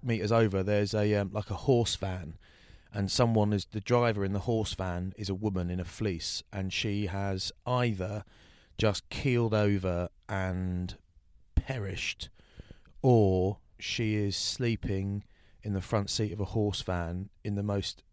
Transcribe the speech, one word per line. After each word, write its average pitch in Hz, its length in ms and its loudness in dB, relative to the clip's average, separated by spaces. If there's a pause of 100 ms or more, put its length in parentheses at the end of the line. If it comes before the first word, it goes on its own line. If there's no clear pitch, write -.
meters 107 300 2
over, 104 300 6
there's 101 320 2
a, 104 200 4
um, 101 180 2
like, 104 180 -6
a 101 40 -2
horse 117 420 2
van, 92 400 -6 (560)
and 98 180 0
someone 113 420 4
is, 101 180 0
the 107 100 -6
driver 117 440 2
in 98 80 -2
the 101 80 -2
horse 113 340 -2
van 92 420 -4
is 104 120 -6
a 98 60 0
woman 92 360 -2
in 90 100 -2
a 87 40 -4
fleece, 90 580 -6 (100)
and 95 200 -4
she 104 340 -2
has 98 460 -4 (140)
either 107 580 -2 (520)
just 107 320 2
keeled 120 460 2
over 92 540 2 (200)
and 92 680 -2 (580)
perished, - 760 -4 (760)
or 98 560 6 (200)
she 110 380 -2
is 101 200 0
sleeping 101 880 -2 (380)
in 104 100 -4
the 98 80 0
front 104 300 -2
seat 107 200 -2
of 101 100 -8
a 98 40 0
horse 104 380 0
van 87 480 -4 (120)
in 104 120 -4
the 101 80 0
most 101 400 -2 (100)